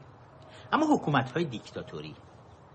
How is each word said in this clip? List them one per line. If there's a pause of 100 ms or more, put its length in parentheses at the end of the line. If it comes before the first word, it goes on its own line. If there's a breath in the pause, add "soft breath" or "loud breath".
(720 loud breath)
اما
حکومت‌های
دیکتاتوری، (600)